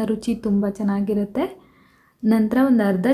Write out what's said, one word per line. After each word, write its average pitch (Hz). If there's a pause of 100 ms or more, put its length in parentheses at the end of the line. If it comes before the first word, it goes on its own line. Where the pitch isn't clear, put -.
ರುಚಿ 220
ತುಂಬ 202
ಚೆನ್ನಾಗಿರುತ್ತೆ. 202 (800)
ನಂತರ 220 (120)
ಒಂದು 226
ಅರ್ಧ 190